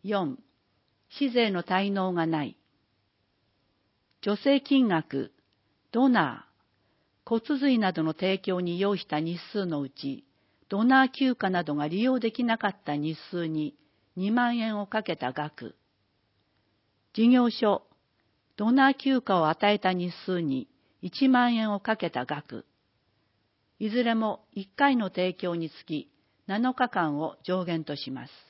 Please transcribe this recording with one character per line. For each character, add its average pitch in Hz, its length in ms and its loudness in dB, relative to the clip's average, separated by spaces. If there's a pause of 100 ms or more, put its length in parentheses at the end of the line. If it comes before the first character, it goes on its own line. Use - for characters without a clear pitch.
四、 190 360 -2 (720)
市 277 200 -2
税 233 200 2
の 175 120 -2
滞 196 300 0
納 185 200 -2
が 165 140 0
な 156 180 -2
い。 - 120 -12 (1700)
助 208 180 0
成 277 180 4
金 269 280 4
額、 156 440 -2 (600)
ド 254 160 4
ナ 175 380 2 (800)
ー、 - 20 -20
骨 247 300 -2
髄 262 200 4
な 190 140 2
ど 160 100 -2
の 160 120 -2
提 190 240 0
供 185 220 -2
に 175 200 -4
要 202 160 0
し - 100 -10
た 151 140 -4
日 165 180 -4 (140)
数 202 140 -4
の 151 140 -4
う 135 100 -6
ち、 - 340 -10 (440)
ド 202 160 -2
ナ 262 220 6
ー 254 40 -4
休 262 240 0
暇 190 160 -2
な 175 140 0
ど 147 100 -4
が 147 120 -2
利 180 160 -2
用 254 160 2
で 226 140 -2
き 247 120 -4
な 226 140 0
か 208 100 -2
っ 190 160 -6
た 147 120 -2
日 151 220 -4 (120)
数 175 160 -4
に 156 280 -4 (420)
二 190 140 -2
万 240 260 0
円 220 240 -4
を 196 60 -6
か 220 160 -4
け 165 140 -4
た 127 160 -6
額。 - 440 -10 (1400)
事 226 160 4
業 247 220 6
所、 208 320 0 (720)
ド 220 160 0
ナ 269 200 6
ー 269 40 -2
休 269 240 0
暇 185 200 2
を 156 80 4
与 208 260 2
え 202 40 0
た 185 140 0
日 180 220 -4 (100)
数 180 160 -2
に 135 280 -2 (340)
一 262 260 0
万 240 260 4
円 220 200 0
を 196 60 -6
か 220 160 -2
け 175 140 -4
た 127 140 -4
額。 147 400 -10 (1120)
い 214 120 -4
ず 240 140 2
れ 226 100 2
も 220 380 -2
一 196 240 -10
回 277 200 4
の 208 120 0
提 180 260 -2
供 175 220 -4
に 165 120 -4
つ - 160 -18
き 151 240 -8 (380)
七 233 260 -2
日 - 160 0
間 151 300 -2
を 156 240 -4
上 185 220 -2
限 165 200 -4
と 147 120 -8
し 131 140 -12
ま 127 180 -10
す。 - 40 -20 (180)